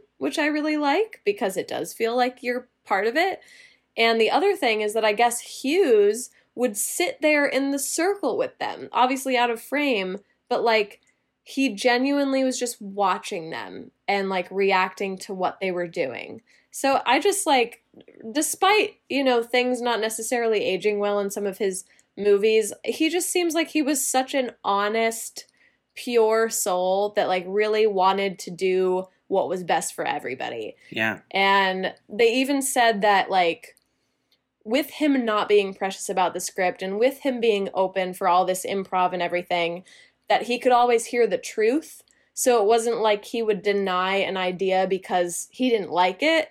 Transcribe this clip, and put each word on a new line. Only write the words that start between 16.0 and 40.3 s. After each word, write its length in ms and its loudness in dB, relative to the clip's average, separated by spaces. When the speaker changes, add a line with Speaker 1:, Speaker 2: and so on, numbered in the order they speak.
Speaker 1:
So 360 0
I 120 2
just, 280 0
like, 360 2
despite, 680 0
you 160 0
know, 180 4
things 400 0
not 180 0
necessarily 640 -2
aging 360 0
well 180 0
in 120 -2
some 160 -6
of 120 -6
his 260 -4
movies, 560 4
he 260 0
just 200 -2
seems 240 0
like 160 0
he 120 0
was 240 -2
such 280 -2
an 180 -2
honest, 840 -2
pure 560 2
soul 680 0
that, 120 2
like, 200 0
really 380 2
wanted 540 2
to 100 -12
do 580 0
what 220 0
was 160 -4
best 300 -2
for 120 -6
everybody. 720 -8
Speaker 2:
Yeah. 300 -4
Speaker 1:
And 640 2
they 260 4
even 280 0
said 400 2
that, 280 4
like, 460 0
with 260 -2
him 340 0
not 240 0
being 260 4
precious 340 -6
about 240 0
the 80 -8
script 420 -4
and 160 -4
with 220 0
him 200 -2
being 340 2
open 400 -2
for 140 -2
all 160 4
this 200 -2
improv 480 -2
and 100 -4
everything, 600 -2
that 160 2